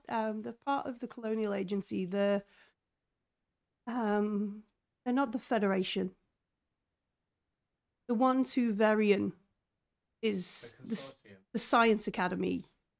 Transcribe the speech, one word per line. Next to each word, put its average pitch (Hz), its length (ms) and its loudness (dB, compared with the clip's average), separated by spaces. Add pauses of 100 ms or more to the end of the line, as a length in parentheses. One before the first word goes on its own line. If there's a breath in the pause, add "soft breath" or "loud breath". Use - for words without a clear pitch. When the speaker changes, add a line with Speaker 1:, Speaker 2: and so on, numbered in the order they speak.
Speaker 1:
um, 220 320 -2
the 233 140 -8
part - 320 -4
of 240 140 -8
the 247 80 -8
colonial 220 440 -4
agency, 196 540 -4
the, 202 360 0 (1400)
um, 208 760 -2 (420)
they're 247 100 0
not 269 180 0
the 262 60 -2
Federation. 190 720 0 (2000)
The 240 60 0
ones 254 400 2
who 240 180 2
Varian 208 600 4 (920)
is 196 580 -4
Speaker 2:
The - 80 -18
Speaker 1:
the 226 40 -4
s-, - 220 0
Speaker 2:
consortium. - 220 -20 (160)
Speaker 1:
the 233 60 -2
Science 226 480 4
Academy 185 580 -4 (360)